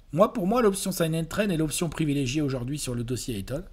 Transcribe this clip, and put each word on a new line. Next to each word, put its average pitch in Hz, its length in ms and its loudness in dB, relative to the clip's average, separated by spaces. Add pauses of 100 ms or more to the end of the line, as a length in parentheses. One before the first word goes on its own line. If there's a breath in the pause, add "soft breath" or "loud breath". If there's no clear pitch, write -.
(120)
Moi, 196 200 6
pour 185 140 0
moi, 233 160 4
l'option 190 300 2
sign 160 240 0
and 165 80 0
trade 202 260 0
est 170 60 0
l'option 156 320 0
privilégiée 143 540 0
aujourd'hui 135 360 -2
sur 127 160 -4
le 117 80 -2
dossier 117 360 -4
Ayton. 127 340 -6